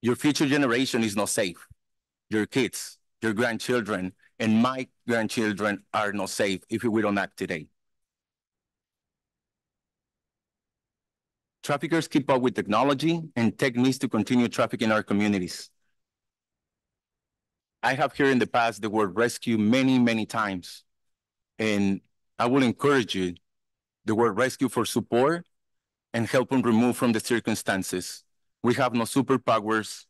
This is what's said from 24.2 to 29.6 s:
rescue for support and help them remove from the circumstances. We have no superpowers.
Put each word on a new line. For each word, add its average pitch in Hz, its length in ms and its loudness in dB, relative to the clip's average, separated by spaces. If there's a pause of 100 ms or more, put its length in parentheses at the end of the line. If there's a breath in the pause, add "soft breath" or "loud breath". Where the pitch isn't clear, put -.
rescue 127 320 0
for 117 160 -2
support 135 600 0 (680)
and 113 140 -2
help 127 220 0
them 131 140 2
remove 117 340 4
from 120 140 2
the 110 80 0
circumstances. 101 1040 -4 (400)
We 120 100 4
have 123 220 0
no 117 80 2
superpowers. 110 1080 0